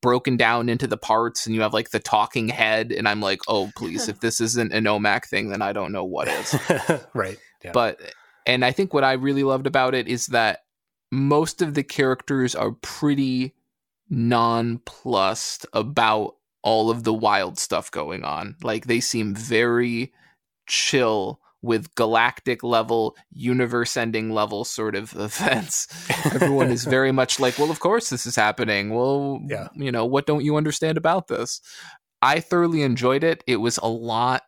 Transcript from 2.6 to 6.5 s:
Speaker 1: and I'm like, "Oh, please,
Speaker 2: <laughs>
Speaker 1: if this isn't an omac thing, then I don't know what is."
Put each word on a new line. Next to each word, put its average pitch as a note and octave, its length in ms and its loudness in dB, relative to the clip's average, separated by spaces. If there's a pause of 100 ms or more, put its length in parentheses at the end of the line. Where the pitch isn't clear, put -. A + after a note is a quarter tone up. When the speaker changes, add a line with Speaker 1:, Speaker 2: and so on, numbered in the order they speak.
Speaker 1:
and G#2+ 160 -2
I'm G#2 140 0
like, G2 260 0
"Oh, G#2 300 0
please, G2 320 -6
Speaker 2:
<laughs> - 0 -
Speaker 1:
if G#2 100 -8
this A2+ 220 0
isn't A2+ 320 0
an A2+ 100 0
omac G#2 440 2
thing, G#2+ 200 -2
then G2+ 140 -4
I G2+ 100 -2
don't G2 220 -6
know F#2+ 100 -4
what F2 240 -4
is." - 320 -2 (480)